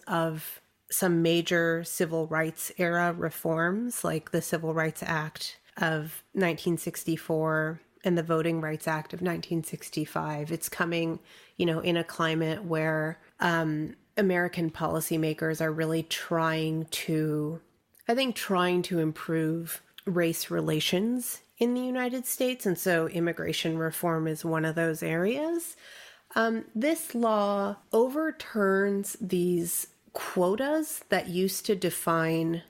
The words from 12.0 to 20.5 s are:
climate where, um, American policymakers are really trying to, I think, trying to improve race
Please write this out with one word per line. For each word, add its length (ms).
climate 600
where, 540
um, 560
American 520
policymakers 920
are 100
really 320
trying 880
to, 680
I 60
think, 220
trying 480
to 160
improve 800
race 460